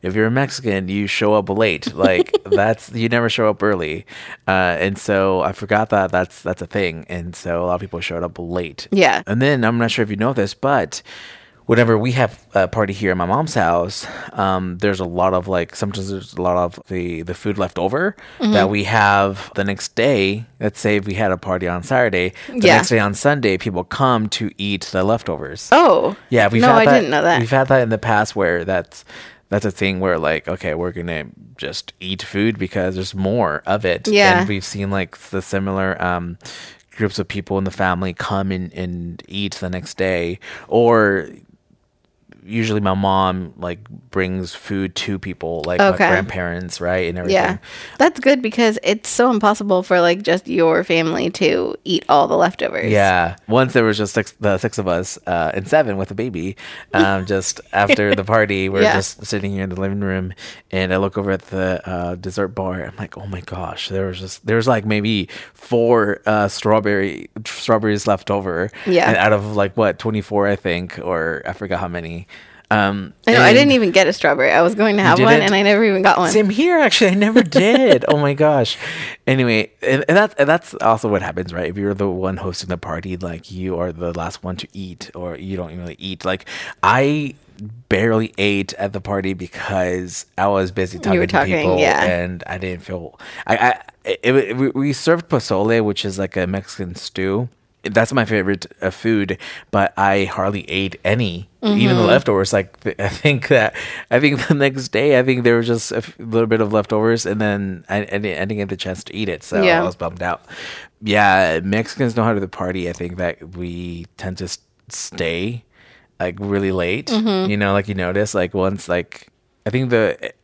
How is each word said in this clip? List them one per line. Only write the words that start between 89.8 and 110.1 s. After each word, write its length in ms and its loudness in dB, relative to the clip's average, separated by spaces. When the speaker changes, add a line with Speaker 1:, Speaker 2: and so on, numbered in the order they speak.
Speaker 1:
I 100 2
was 240 0
busy 260 -4
Speaker 2:
You 60 -12
Speaker 1:
talking 160 2
Speaker 2:
were 80 2
Speaker 1:
to 40 -4
Speaker 2:
talking, 260 2
Speaker 1:
people, 220 2
Speaker 2:
yeah. 240 4
Speaker 1:
and 440 -2
I 100 -8
didn't 260 -8
feel, 360 -12
I, 100 2
I, 240 2
it, 160 -4
it, 220 0
we, 120 0
we 240 -2
served 360 0
pozole, 540 0
which 200 -2
is, 160 -6
like, 160 -4
a 120 -2
Mexican 480 -6
stew. 520 -4
That's 280 2
my 140 2
favorite, 400 0
uh, 80 0
food, 480 -2
but 260 2
I 300 4
hardly 440 -4
ate 260 -2
any, 440 -2
even 340 2
the 60 2
Speaker 2:
Mm-hmm. 60 4
Speaker 1:
leftovers. 440 2
Like, 300 -2
th-, 180 -6
I 100 -2
think 400 0
that, 260 4
I 100 4
think 200 2
<laughs> 80 -6
the 80 2
next 340 0
day, 300 4
I 40 2
think 200 0
there 140 4
was 100 0
just 240 -2
a 60 -4
f-, 200 -8
little 300 0
bit 140 2
of 120 0
leftovers, 540 2
and 120 -2
then 480 -2
I, 100 -2
I 80 -2
didn't, 320 -4
I 80 -4
didn't 120 -6
get 120 -4
the 80 -6
chance 260 -8
to 120 -16
eat 140 -4
it, 140 -8
so 180 -2
Speaker 2:
Yeah. 200 2
Speaker 1:
I 20 -2
was 120 -4
bummed 280 -8